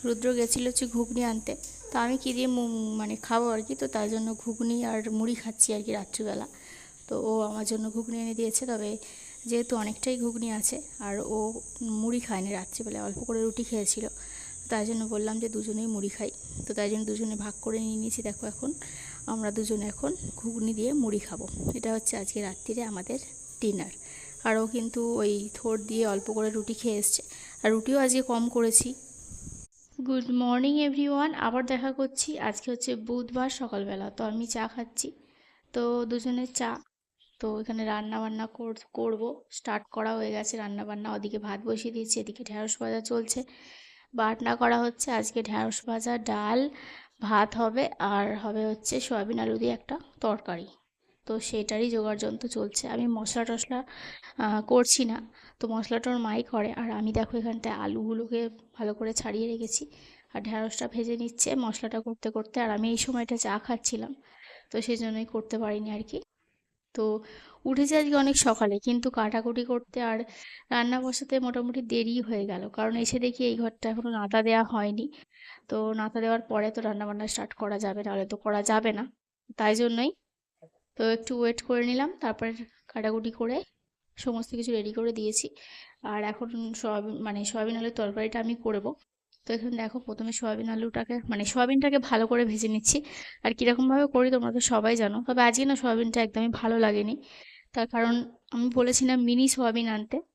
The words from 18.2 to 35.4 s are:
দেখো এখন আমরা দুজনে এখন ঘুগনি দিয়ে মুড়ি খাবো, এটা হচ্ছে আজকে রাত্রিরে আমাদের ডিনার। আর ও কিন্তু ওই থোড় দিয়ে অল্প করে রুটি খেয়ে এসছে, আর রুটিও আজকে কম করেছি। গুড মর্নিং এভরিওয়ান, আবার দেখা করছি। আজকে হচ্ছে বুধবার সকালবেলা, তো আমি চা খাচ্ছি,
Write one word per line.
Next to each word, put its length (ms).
দেখো 140
এখন 180
আমরা 240
দুজনে 360
এখন 180
ঘুগনি 380
দিয়ে 120
মুড়ি 240
খাবো, 200
এটা 180
হচ্ছে 260
আজকে 160
রাত্রিরে 420
আমাদের 280
ডিনার। 320
আর 140
ও 20
কিন্তু 260
ওই 100
থোড় 240
দিয়ে 220
অল্প 140
করে 200
রুটি 240
খেয়ে 220
এসছে, 200
আর 120
রুটিও 300
আজকে 260
কম 140
করেছি। 320
গুড 180
মর্নিং 340
এভরিওয়ান, 440
আবার 160
দেখা 260
করছি। 320
আজকে 240
হচ্ছে 180
বুধবার 420
সকালবেলা, 460
তো 140
আমি 140
চা 100
খাচ্ছি, 340